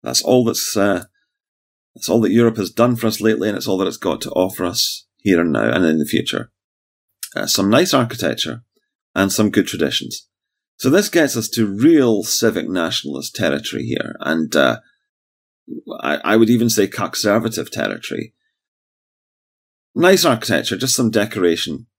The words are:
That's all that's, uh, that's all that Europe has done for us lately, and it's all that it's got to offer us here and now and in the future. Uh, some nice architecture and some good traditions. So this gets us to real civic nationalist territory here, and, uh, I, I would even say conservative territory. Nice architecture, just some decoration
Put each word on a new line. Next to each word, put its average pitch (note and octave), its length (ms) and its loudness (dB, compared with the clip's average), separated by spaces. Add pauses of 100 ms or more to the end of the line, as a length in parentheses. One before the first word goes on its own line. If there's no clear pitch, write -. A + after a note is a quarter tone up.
That's B1+ 180 -2
all B2 220 4
that's, - 320 -2
uh, G2 300 0 (880)
that's - 140 -10
all A2 120 4
that A2 100 2
Europe A2+ 260 4
has F#2+ 120 -4
done A#2+ 280 2
for A2+ 100 -2
us G#2+ 140 -2
lately, G#2+ 260 2
and G#2 100 -2
it's - 100 -6
all F#2+ 100 0
that F#2+ 100 0
it's - 100 -6
got - 240 -4
to - 100 -8
offer F#2 340 0
us - 400 -4 (120)
here F#2 220 2
and E2+ 140 2
now A1 180 0
and E2+ 140 2
in D#2+ 120 2
the D2 80 0
future. - 460 -4 (840)
Uh, - 120 -6
some G2 220 0
nice D3 240 2
architecture A#2 680 -2 (520)
and G2 160 0
some G#2+ 180 2
good F#2+ 160 2
traditions. C#2 600 -6 (500)
So C3 120 0
this G3 180 4
gets C#3+ 300 0
us A2 120 -4
to A2+ 160 0
real A#2 580 4
civic - 440 0
nationalist D2 680 -4
territory - 520 -2
here, - 340 -4
and, D#2+ 360 -2
uh, C2 260 2 (1200)
I, D2 160 -2
I G#2 180 2
would A2+ 140 6
even A#2 200 4
say G#2 180 2
conservative G#2+ 840 -2
territory. - 600 -6 (1600)
Nice F3+ 300 4
architecture, A2+ 500 -2
just B2+ 200 -2
some A#2 160 0
decoration F2+ 760 -2 (120)